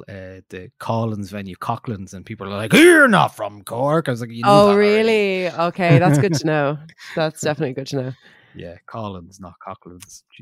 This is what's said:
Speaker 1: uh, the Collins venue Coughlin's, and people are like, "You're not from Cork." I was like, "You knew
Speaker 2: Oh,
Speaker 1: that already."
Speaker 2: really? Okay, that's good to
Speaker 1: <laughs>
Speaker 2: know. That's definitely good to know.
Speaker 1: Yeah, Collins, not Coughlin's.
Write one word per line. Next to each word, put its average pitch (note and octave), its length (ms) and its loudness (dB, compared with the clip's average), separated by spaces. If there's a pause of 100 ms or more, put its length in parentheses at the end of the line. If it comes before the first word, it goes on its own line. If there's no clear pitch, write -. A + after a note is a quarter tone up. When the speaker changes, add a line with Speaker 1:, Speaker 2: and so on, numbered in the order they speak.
Speaker 1:
uh, F#2+ 400 -16
the F#2 300 -16
Collins A2 500 -4
venue G2 260 -12
Coughlin's, G#2 600 -8
and F2+ 100 -16
people G2+ 220 -12
are G2+ 100 -8
like, G#2+ 160 -2
"You're D#4 340 8
not E3 280 2
from G#2 280 -10
Cork." C#3+ 440 -2
I C#3 40 -2
was A#2 100 -6
like, A#2 100 -10
"You A#2 120 -10
knew G3+ 60 2
Speaker 2:
Oh, G3+ 180 8
Speaker 1:
that G3+ 60 4
already." G#3 220 2
Speaker 2:
really? G#3 560 0
Okay, E3+ 480 2
that's D3 180 4
good E3 160 2
to D3 120 -2
Speaker 1:
<laughs> - 20 -2
Speaker 2:
know. D3+ 320 0 (360)
That's D#3+ 260 -4
definitely D3+ 340 -4
good C3+ 120 -10
to - 140 -8
know. B2+ 120 -8 (420)
Speaker 1:
Yeah, F2 220 -16 (100)
Collins, F#2+ 520 -12
not F2 140 -18 (100)
Coughlin's. F2+ 600 -20 (180)